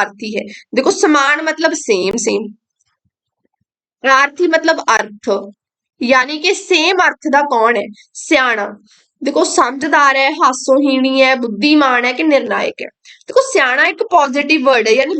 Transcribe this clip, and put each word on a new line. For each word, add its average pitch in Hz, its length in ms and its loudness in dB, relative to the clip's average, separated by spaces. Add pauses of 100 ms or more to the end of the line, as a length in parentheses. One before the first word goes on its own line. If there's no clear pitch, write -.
ਅਰਥੀ 208 340 -8
ਹੈ? - 60 -6 (320)
ਦੇਖੋ, 262 160 2
ਸਮਾਨ 302 520 0
ਮਤਲਬ 311 300 -2
ਸੇਮ, 196 440 -2
ਸੇਮ। 214 380 -6 (1600)
ਆਰਥੀ 285 360 2
ਮਤਲਬ 320 320 0
ਅਰਥ, 208 720 -4 (500)
ਯਾਨੀ 262 360 0
ਕਿ 359 160 -2
ਸੇਮ 349 420 0 (120)
ਅਰਥ 285 100 -4 (140)
ਦਾ 277 100 4
ਕੌਣ 240 340 2
ਹੈ? - 60 -2 (320)
ਸਿਆਣਾ। 226 640 -2 (460)
ਦੇਖੋ, 294 200 0
ਸਮਝਦਾਰ 277 720 2
ਹੈ, 269 140 2
ਹਾਸੋਹੀਣੀ 269 920 2
ਹੈ, 262 120 4
ਬੁੱਧੀਮਾਨ 247 720 0
ਹੈ 247 80 -2
ਕਿ 285 100 -6
ਨਿਰਣਾਇਕ 233 600 0
ਹੈ? - 40 -10 (420)
ਦੇਖੋ, 494 120 4 (120)
ਸਿਆਣਾ 277 340 2
ਇੱਕ 370 160 -4
ਪੋਜ਼ਿਟਿਵ 285 640 0
ਵਰਡ 233 220 2
ਹੈ, 220 40 2
ਯਾਨੀ 269 280 0